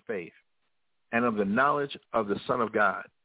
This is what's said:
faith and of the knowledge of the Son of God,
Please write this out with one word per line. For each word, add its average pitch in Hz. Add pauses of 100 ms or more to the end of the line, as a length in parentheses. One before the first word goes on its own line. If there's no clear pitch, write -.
faith 95 (800)
and 117
of 117
the 104
knowledge 143 (160)
of 110
the 101
Son 127
of 107
God, 98 (200)